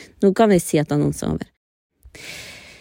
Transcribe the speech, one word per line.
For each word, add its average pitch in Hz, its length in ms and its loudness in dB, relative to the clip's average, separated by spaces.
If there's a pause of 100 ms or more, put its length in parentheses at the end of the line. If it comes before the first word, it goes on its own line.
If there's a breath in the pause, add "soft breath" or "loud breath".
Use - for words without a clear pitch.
(180 loud breath)
Nå 196 160 4
kan 220 180 4
vi 180 80 6
si - 180 -2
at 147 140 -2
annonsen 147 340 -2
er - 60 -2
over. - 160 -8 (1300 loud breath)